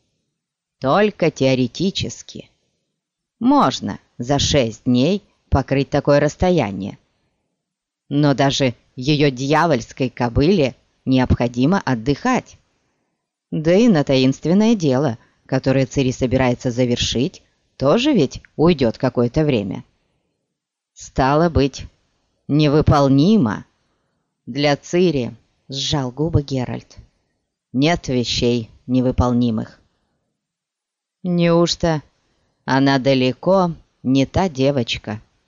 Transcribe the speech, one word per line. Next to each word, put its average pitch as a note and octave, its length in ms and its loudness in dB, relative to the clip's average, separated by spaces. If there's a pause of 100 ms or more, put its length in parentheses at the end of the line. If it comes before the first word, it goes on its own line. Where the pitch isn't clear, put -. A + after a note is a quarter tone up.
(800)
только F3 520 0
теоретически, C3 1200 -4 (920)
можно B2 580 0 (200)
за C3+ 200 -2
шесть C3+ 460 -2
дней C3+ 380 0 (260)
покрыть C#3 420 -2
такое C#3+ 300 2
расстояние. C#3+ 800 -2 (1080)
Но C#3+ 260 2
даже C3+ 400 0 (220)
ее C#3+ 340 0
дьявольской C#3 800 -2
кобыле C3+ 640 0 (300)
необходимо B2 760 0
отдыхать. C3+ 760 -4 (920)
Да E3 240 0
и A3+ 140 4
на D#3 160 4
таинственное D3+ 720 2
дело, C#3 440 0 (280)
которое C3 400 0
Цири C3 240 -2
собирается B2+ 600 -2
завершить, A#2+ 720 -2 (360)
тоже A#3 340 2
ведь D#3+ 300 0 (140)
уйдет C#3 420 2
какое-то B2 460 -2
время. A#2+ 400 -4 (1080)
Стало D3 560 0
быть, C3+ 380 -2 (640)
невыполнимо. C#3+ 1160 2 (800)
Для C#3+ 320 -2
Цири, C#3+ 580 -2 (340)
сжал C3+ 420 -4
губы D3+ 320 -2
Геральт, B2+ 540 -8 (760)
нет D3+ 360 -2
вещей A#2+ 640 -2 (160)
невыполнимых. B2 920 -2 (1400)
Неужто E3+ 800 0 (640)
она C3+ 340 2
далеко C3+ 760 0 (300)
не C3 220 2
та F3+ 240 -2
девочка, C3 720 -4 (280)